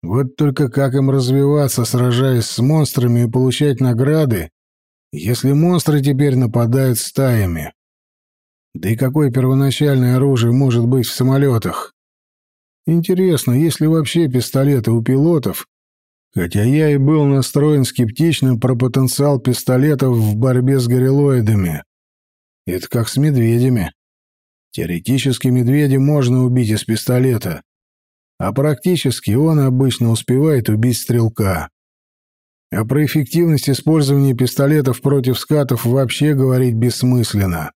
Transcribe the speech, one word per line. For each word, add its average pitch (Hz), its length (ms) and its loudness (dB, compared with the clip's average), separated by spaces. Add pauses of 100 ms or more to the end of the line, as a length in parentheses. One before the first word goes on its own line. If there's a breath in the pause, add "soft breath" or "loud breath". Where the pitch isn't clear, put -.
Вот 127 320 -4
только 143 340 0
как 139 260 -2
им 135 160 2
развиваться, 139 720 0
сражаясь 123 640 0
с - 120 -10
монстрами 123 640 2
и 120 100 0
получать 127 480 0
награды, 127 720 0 (640)
если 113 400 -2
монстры 156 500 2
теперь 143 320 2
нападают 120 640 0
стаями? 98 760 -2 (1040)
Да 92 140 -6
и 113 60 0
какое 135 340 0
первоначальное 131 840 2
оружие 127 360 2
может 123 320 2
быть 123 220 0
в - 80 -8
самолётах? 131 800 0 (920)
Интересно, 170 680 0
есть 151 280 0
ли 156 60 0
вообще 160 420 0
пистолеты 131 640 0
у 113 120 0
пилотов? 135 640 0 (680)
Хотя 90 280 -2
я 151 280 2
и 143 80 2
был 147 260 2
настроен 139 640 2
скептично 127 720 0
про 127 180 0
потенциал 131 640 0
пистолетов 131 720 0
в 110 220 0
борьбе 127 420 2
с 123 100 -2
горилоидами. 123 960 0 (840)
Это 90 220 -6
как 117 200 -2
с - 80 -6
медведями. 123 760 0 (800)
Теоретически 120 760 -2
медведя 135 500 2
можно 135 460 2
убить 123 240 0
из 104 160 -2
пистолета, 117 760 -2 (760)
а 92 140 -4
практически 143 760 -2
он 151 280 2
обычно 127 520 0
успевает 127 580 0
убить 113 300 0
стрелка. 110 720 -2 (1000)
А 110 140 -4
про 135 220 0
эффективность 156 640 0
использования 139 640 2
пистолетов 135 640 0
против 131 380 0
скатов 135 480 -2
вообще 135 480 0
говорить 127 400 0
бессмысленно. 110 1040 -2